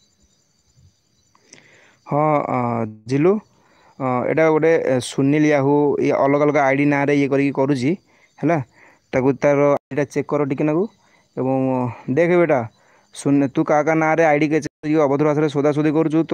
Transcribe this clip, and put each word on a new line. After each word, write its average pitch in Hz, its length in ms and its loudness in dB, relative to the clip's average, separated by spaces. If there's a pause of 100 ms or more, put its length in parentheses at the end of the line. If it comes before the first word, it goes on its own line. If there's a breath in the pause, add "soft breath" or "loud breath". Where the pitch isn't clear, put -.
(2000 soft breath)
ହଁ, 143 140 -2 (260)
ଅ, 127 120 -4 (440)
ଜିଲୁ, 139 300 0 (680 soft breath)
ଅ, 135 80 -6 (160)
ଏଇଟା 147 240 0
ଗୋଟେ, 156 340 2
ଏ, - 200 0
ସୁନୀଲ 143 460 0
ୟାହୁ, 143 280 2 (220)
ଇଏ 143 180 0
ଅଲଗା 143 300 2
ଅଲଗା 147 180 2
ଆଇ 135 120 2
ଡି 143 120 0
ନାଁରେ 143 280 0
ଇଏ 143 140 0
କରିକି 139 240 0
କରୁଛି, 135 380 0 (480 soft breath)
ହେଲା। 156 200 0 (540 soft breath)
ତାକୁ, 131 220 0
ତାର 143 340 0
ଆଇ 143 200 0
ଡିଟା 139 180 -4
check 143 200 -6
କର 147 180 -4
ଟିକେ 139 200 -4
ନାକୁ। 156 200 0 (520 soft breath)
ଏବଂ 131 200 -2 (540 loud breath)
ଦେଖ 165 220 0
ବେଟା, 165 260 2 (560 soft breath)
ସୁନ-, 143 340 0
ତୁ 151 140 -2
କାହା 151 200 0
କାହା 160 140 0
ନାଁରେ 160 280 2
ଆଇ 147 140 2
ଡି 156 100 2
କେ-, 151 120 0
check 147 140 -10
କରିକି 151 240 -2
ଅଭଦ୍ର 143 260 2
ଭାଷାରେ 151 240 0
ସୋଦାସୋଦି 147 440 0
କରୁଛୁ, 156 280 0
ତ 165 140 -4